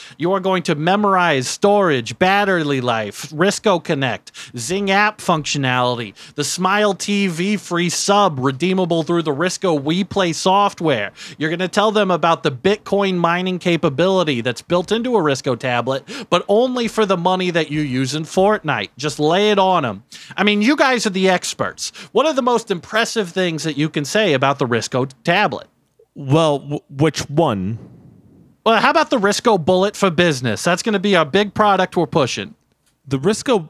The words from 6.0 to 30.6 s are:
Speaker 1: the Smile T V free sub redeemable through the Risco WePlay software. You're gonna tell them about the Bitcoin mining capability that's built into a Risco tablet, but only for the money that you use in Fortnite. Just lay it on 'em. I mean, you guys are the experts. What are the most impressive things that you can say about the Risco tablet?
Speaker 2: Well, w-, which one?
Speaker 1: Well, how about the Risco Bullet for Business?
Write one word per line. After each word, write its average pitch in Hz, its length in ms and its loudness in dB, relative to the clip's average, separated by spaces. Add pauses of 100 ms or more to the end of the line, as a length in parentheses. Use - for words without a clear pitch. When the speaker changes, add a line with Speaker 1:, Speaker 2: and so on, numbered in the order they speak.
Speaker 1:
the 147 100 -4
Smile 196 520 0
T 202 320 -2
V 180 300 -2
free 175 320 -4
sub 196 500 2
redeemable 165 640 0
through 170 180 0
the 156 140 -2
Risco 170 440 -2
WePlay 175 540 -2
software. 175 800 0 (260)
You're 156 140 -2
gonna 180 160 -2
tell 208 240 0
them 202 180 0
about 165 320 2
the 151 100 -2
Bitcoin 196 640 0
mining 175 420 -2
capability 165 800 0
that's 117 220 -6
built 175 280 -2
into 233 240 0
a 202 60 2
Risco 139 340 0
tablet, 127 480 -2 (280)
but 175 160 2
only 240 400 2
for 220 180 0
the 190 100 2
money 185 360 0
that 156 180 0
you 151 120 -2
use 131 340 -2
in 160 80 -4
Fortnite. 156 760 0
Just 139 220 -6
lay 180 320 2
it 202 80 0
on 185 260 2
'em. 104 180 -6 (320)
I 180 80 -2
mean, 208 200 2
you 269 120 4
guys 262 300 2
are 214 60 -2
the 185 180 2
experts. - 640 -4 (200)
What 247 140 2
are 320 80 0
the 262 80 -2
most 240 300 0
impressive 214 580 -4
things 175 360 -2
that 151 120 -4
you 151 100 0
can 151 160 -4
say 202 300 0
about 135 240 2
the 139 80 0
Risco 120 420 -2 (160)
tablet? 170 440 0 (500)
Speaker 2:
Well, 147 420 2
w-, 143 200 -8 (100)
which 143 400 -2
one? 113 480 0 (880)
Speaker 1:
Well, 220 140 4
how 247 100 4
about 302 200 2
the 277 80 2
Risco 202 460 2
Bullet 185 340 2
for 196 120 2
Business? 139 540 0